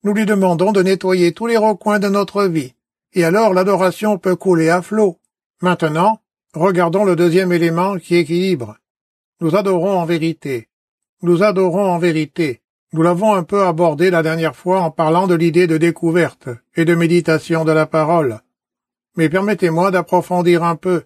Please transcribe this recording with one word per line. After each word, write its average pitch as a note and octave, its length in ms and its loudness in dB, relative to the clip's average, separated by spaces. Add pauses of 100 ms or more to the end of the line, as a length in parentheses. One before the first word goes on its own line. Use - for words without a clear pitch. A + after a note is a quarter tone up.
Nous G#3 100 -2
lui G#3+ 120 0
demandons F#3+ 460 2
de G3 100 2
nettoyer F#3 500 0
tous A3+ 160 -8
les A#3 100 0
recoins G#3 420 0
de G3+ 100 -2
notre G3+ 360 -2
vie, D#3 280 -4 (400)
et F3 100 0
alors G3 300 2
l'adoration F#3 640 0
peut F3+ 180 -2
couler E3 340 0
à F3 120 2
flot. G#3 380 -2 (420)
Maintenant, F3 580 0 (340)
regardons F3 500 0
le F3+ 120 2
deuxième F3 360 2
élément F3 460 0
qui E3+ 180 -4
équilibre. E3 640 -2 (600)
Nous E3 160 0
adorons F#3+ 420 0
en E3+ 80 -2
vérité. D#3 640 -6 (540)
Nous F3 200 2
adorons F#3+ 420 0
en F3 120 0
vérité. D#3 640 -4 (320)
Nous D#3+ 80 -2
l'avons F3 320 2
un F#3 100 -2
peu G3+ 220 -2
abordé E3+ 460 0
la E3 100 0
dernière D#3+ 340 -4
fois F#3 260 -2
en D#3+ 100 -4
parlant E3 340 0
de F3+ 80 0
l'idée E3+ 320 2
de D#3+ 120 0
découverte E3 720 -2 (260)
et E3 100 0
de E3+ 80 2
méditation E3 720 0
de D#3+ 60 0
la D#3 160 2
parole. D#3 540 -2 (720)
Mais D#3+ 140 0
permettez-moi F#3 600 0
d'approfondir F3 760 0
un E3+ 120 -2
peu. F3 300 -4